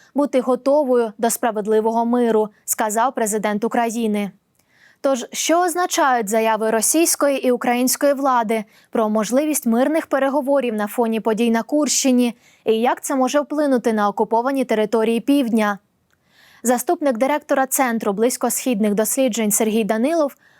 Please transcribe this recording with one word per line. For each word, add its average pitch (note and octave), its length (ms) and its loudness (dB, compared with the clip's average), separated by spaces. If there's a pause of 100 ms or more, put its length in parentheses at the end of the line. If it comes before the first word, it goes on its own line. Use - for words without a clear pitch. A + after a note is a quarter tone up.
(140)
бути C#4 260 0
готовою B3 800 2
до A3+ 120 0
справедливого A3 760 0
миру", A#3 440 2 (160)
сказав A3+ 500 -2
президент G#3 500 -2
України. A3+ 640 -2 (720)
Тож, C4+ 320 -2
що E4+ 320 0
означають D#4 640 0
заяви A3 420 0
російської C4+ 760 0
і B3+ 40 2
української B3+ 640 0
влади A#3+ 520 0 (260)
про A3 180 0
можливість A#3+ 580 0
мирних C#4 400 0
переговорів C4+ 680 0
на G#3 120 -2
фоні A3+ 340 -2
подій A3+ 300 0
на A3+ 120 0
Курщині, B3 720 0 (280)
і A3 160 2
як C#4+ 240 -2
це D4+ 120 -4
може C4 240 0
вплинути C4+ 520 0
на G#3 160 0
окуповані A#3 560 0
території A3 560 0
Півдня? A3 580 0 (840)
Заступник B3+ 560 0
директора C4+ 480 0
Центру A3+ 460 -2
близькосхідних A3 800 0
досліджень G#3+ 560 0
Сергій A3 340 0
Данилов C4+ 520 0 (240)